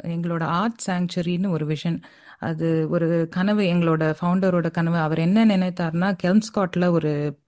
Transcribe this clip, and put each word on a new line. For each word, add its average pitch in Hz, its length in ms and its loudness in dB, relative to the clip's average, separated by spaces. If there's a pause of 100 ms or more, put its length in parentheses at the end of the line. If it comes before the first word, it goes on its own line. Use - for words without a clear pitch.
எங்களோட 170 360 -4
ஆர்ட் 175 440 -2
சாங்சுரின்னு 180 640 -2
ஒரு 156 160 -2
விஷன். 165 360 -4 (360)
அது 160 520 -2
ஒரு 165 400 0
கனவு, 208 320 0
எங்களோட 165 600 2
ஃபவுண்டரோட 175 480 2
கனவு. 170 260 0
அவர் 160 220 0
என்ன 196 280 4
நினைத்தார்னா, 180 760 0
கெல்ம்ஸ்காட்ல 180 680 2
ஒரு, 147 580 0